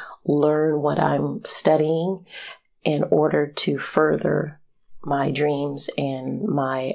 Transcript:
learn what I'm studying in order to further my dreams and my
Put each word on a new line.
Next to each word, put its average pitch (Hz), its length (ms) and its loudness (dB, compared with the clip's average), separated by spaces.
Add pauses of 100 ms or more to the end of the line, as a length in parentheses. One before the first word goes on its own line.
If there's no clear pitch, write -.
(240)
learn 151 580 2
what 147 160 0
I'm 143 460 0
studying 160 800 0 (600)
in 151 200 0
order 151 420 2
to 147 320 -2
further 151 800 0 (440)
my 139 260 0
dreams 143 680 -2
and 135 440 -4
my 131 520 -2